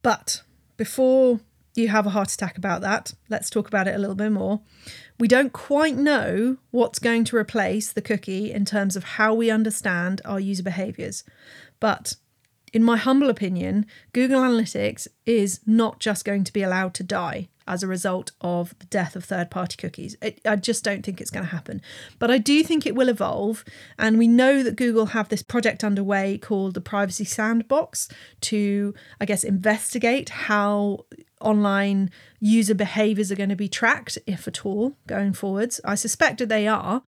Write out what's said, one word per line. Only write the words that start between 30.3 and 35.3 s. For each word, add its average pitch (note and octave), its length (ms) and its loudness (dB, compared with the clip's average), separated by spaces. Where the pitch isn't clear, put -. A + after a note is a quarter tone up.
how G3+ 760 -2
online G3+ 680 2
user G#3+ 340 4
behaviours G#3 560 0
are G3 60 -4
gonna G3+ 180 -2
be G3 140 -4
tracked, - 480 0
if - 220 -6
at - 160 -12
all, G#3+ 320 -2
going G3 280 -2